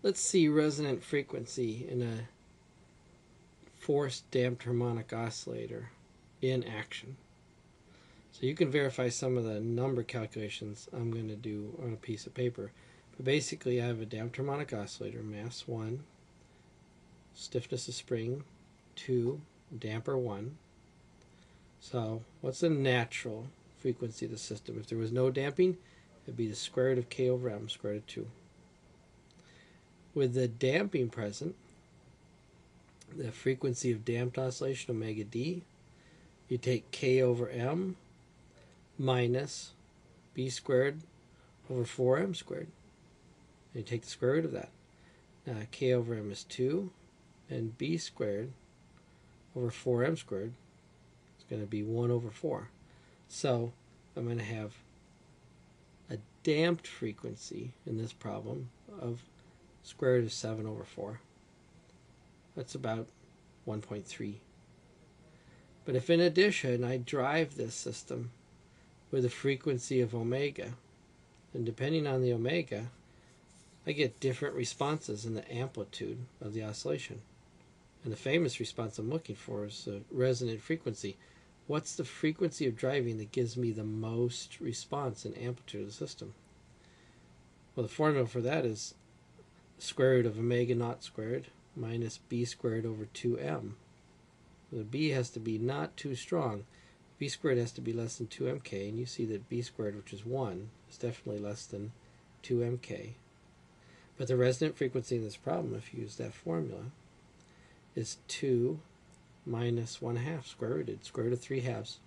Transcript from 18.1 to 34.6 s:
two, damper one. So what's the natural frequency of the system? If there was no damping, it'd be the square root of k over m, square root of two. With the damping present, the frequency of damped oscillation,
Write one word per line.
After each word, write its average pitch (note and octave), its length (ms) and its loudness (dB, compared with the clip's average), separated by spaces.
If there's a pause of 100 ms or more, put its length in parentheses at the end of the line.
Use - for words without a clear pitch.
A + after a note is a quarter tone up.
two, B2+ 460 0 (360)
damper A2+ 400 -2
one. A#2+ 420 -2 (1200)
So A2+ 420 -4 (180)
what's C3 200 -4
the E3+ 100 6
natural B2 800 2 (280)
frequency A#2 500 -2
of A#2 40 -4
the A2 80 -8
system? A2+ 400 -8
If A2 80 -10
there A2+ 120 -4
was A2 120 -2
no B2+ 200 4
damping, C#3+ 460 2 (480)
it'd A#2+ 120 -10
be A#2 100 0
the G#2 80 -2
square - 320 0
root C3 120 4
of A#2+ 100 -2
k B2+ 200 2
over B2+ 220 2
m, G#2+ 180 -6
square G#2 260 -4
root G#2+ 80 -6
of - 40 -18
two. A2 200 -8 (1900)
With C3 200 4
the B2+ 140 4
damping C3 640 2
present, A2+ 440 -4 (1600)
the C3 140 -4
frequency B2+ 640 0
of A2 120 -2
damped A#2+ 320 0
oscillation, C3 600 -2